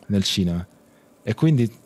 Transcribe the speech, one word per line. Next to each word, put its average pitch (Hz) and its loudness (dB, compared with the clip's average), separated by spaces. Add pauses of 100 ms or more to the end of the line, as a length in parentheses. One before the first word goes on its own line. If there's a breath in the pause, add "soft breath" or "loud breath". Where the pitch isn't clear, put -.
nel 101 0
cinema. 87 -2 (560 soft breath)
E 110 -4
quindi 127 2 (140)